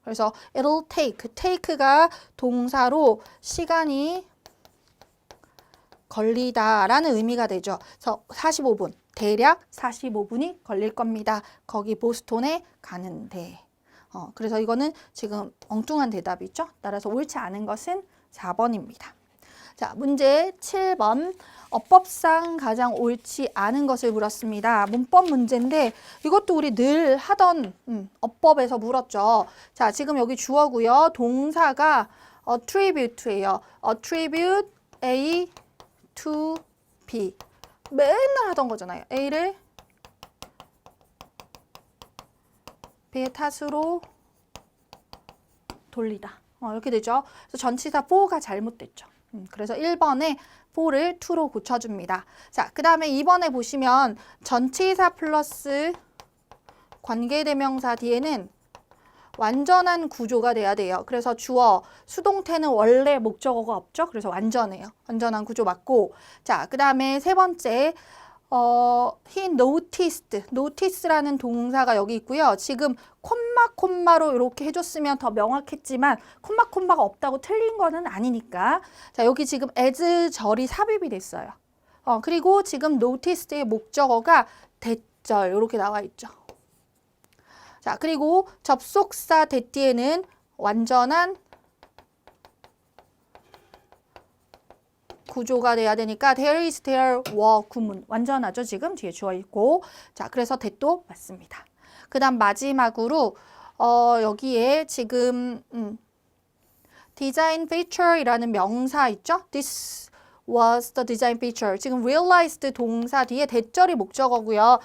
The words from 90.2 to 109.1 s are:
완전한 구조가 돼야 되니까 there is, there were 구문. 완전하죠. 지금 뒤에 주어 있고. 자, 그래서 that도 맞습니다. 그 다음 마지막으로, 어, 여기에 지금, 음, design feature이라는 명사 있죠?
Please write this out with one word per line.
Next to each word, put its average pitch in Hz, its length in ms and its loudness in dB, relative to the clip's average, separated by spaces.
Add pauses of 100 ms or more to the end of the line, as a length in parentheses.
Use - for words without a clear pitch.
완전한 254 800 0 (4000)
구조가 240 480 0
돼야 220 200 2
되니까 226 380 2
there 294 280 2
is, 330 200 -4
there 262 480 2
were 214 380 4
구문. 202 380 -6
완전하죠. 240 560 -4
지금 247 320 -8
뒤에 202 160 -10
주어 190 220 -6
있고. 214 500 -2 (320)
자, - 140 -12
그래서 254 280 -4
that도 285 520 -4
맞습니다. - 560 -20 (440)
그 262 120 -4
다음 262 180 2
마지막으로, 240 960 0 (420)
어, 240 420 4
여기에 247 640 0
지금, 247 880 -4
음, 220 260 -8 (1200)
design 320 460 -2
feature이라는 320 880 0
명사 247 560 0
있죠? 330 420 -4